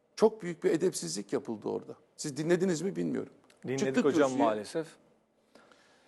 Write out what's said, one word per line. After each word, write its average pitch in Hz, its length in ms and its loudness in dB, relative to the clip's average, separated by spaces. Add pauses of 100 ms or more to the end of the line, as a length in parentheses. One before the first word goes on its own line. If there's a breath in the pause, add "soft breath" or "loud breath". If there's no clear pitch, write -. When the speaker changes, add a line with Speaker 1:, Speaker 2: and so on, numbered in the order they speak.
(160)
Speaker 1:
Çok 220 260 4
büyük 170 220 -4
bir 185 60 2
edepsizlik 170 640 -2
yapıldı 110 360 -4
orada. 104 260 -6 (220)
Siz 143 200 -8
dinlediniz 165 460 0
mi 180 140 -4
bilmiyorum. 151 360 -4 (320)
Speaker 2:
Dinledik 135 220 -2
Speaker 1:
Çıktık 151 180 2
Speaker 2:
hocam 143 240 4
Speaker 1:
kürsüye. 127 160 2
Speaker 2:
maalesef. 110 420 -2 (1200 soft breath)